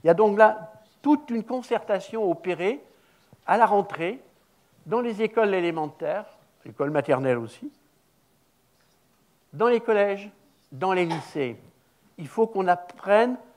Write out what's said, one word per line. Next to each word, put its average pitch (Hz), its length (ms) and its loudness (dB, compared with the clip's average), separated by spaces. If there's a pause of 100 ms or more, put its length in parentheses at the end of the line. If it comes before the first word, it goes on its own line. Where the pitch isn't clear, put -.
Il 160 60 4
y - 20 6
a 170 40 6
donc 208 220 2
là 214 360 4 (300)
toute 294 280 0
une 220 140 -4
concertation 220 840 -4
opérée 180 540 -4 (640)
à 190 100 2
la 226 100 6
rentrée, 202 540 -2 (680)
dans 214 140 -2
les 226 220 -4
écoles 220 320 2
élémentaires, 165 680 -4 (400)
l'école 139 260 -6
maternelle 131 480 0
aussi, 117 320 -12 (1800)
dans 208 160 0
les 233 120 2
collèges, 202 500 0 (420)
dans 185 200 -2
les 180 120 2
lycées. 147 560 -6 (580)
Il 160 80 -12
faut 220 200 0
qu'on 196 200 -2
apprenne 208 720 2 (200)